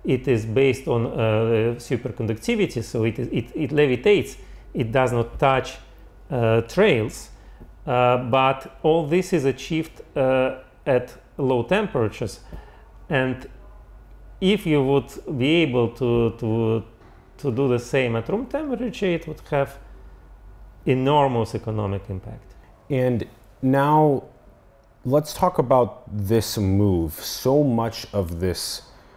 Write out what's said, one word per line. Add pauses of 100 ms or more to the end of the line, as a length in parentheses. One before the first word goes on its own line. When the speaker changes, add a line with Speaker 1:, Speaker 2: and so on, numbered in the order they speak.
Speaker 1:
It
is
based
on,
uh, (600)
superconductivity,
so
it,
it,
it
levitates. (360)
It
does
not
touch, (540)
uh,
trails, (560)
uh,
but
all
this
is
achieved, (140)
uh, (260)
at (240)
low
temperatures. (720)
And (880)
if
you
would
be
able
to,
to, (560)
to
do
the
same
at
room
temperature,
it
would
have (1080)
enormous
economic
impact. (360)
Speaker 2:
And (340)
now (840)
let's
talk
about
this
move.
So
much
of
this, (340)